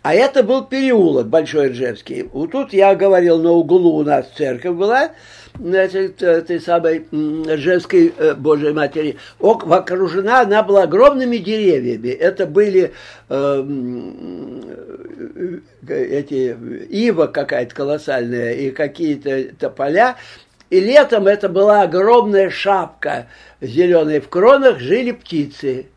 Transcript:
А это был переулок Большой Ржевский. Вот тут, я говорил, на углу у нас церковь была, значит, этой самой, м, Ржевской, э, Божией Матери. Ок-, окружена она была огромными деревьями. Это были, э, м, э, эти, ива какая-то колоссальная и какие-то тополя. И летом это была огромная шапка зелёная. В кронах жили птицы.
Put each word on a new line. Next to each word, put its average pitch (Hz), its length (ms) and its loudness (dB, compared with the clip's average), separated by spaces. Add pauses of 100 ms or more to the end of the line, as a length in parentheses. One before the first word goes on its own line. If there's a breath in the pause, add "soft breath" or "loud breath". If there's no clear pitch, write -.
А 156 140 0
это 269 260 2
был 254 240 0
переулок 196 600 0
Большой 151 420 0
Ржевский. 120 540 -8
Вот 160 300 -10
тут, 262 200 -6
я 196 220 4
говорил, 180 420 4
на 165 140 2
углу 170 460 4
у 151 60 -2
нас 139 320 0
церковь 147 420 -6
была, 254 340 0 (480 loud breath)
значит, 190 640 -2
этой 170 360 0
самой, 165 520 0
м, 156 360 -4
Ржевской, 170 680 2
э, 156 160 2
Божией 143 400 0
Матери. 151 440 -4 (200 loud breath)
Ок-, 202 340 2
окружена 185 680 0
она 214 220 2
была 196 200 4
огромными 240 540 2
деревьями. 165 720 -2
Это 175 380 -2
были, 185 460 2 (360 loud breath)
э, 139 300 -2
м, 123 1040 -10 (1200)
э, 139 60 -8
эти, 131 640 -4 (320)
ива 196 380 0
какая-то 131 480 -6
колоссальная 127 760 -4
и 135 180 -4
какие-то 139 880 -4
тополя. 160 560 -2 (540 loud breath)
И 185 100 4
летом 226 460 4
это 202 240 2
была 202 320 4
огромная 196 680 2
шапка 151 760 -4 (340 soft breath)
зелёная. 151 600 0
В - 80 -20
кронах 240 480 4
жили 226 360 -2
птицы. 139 840 -8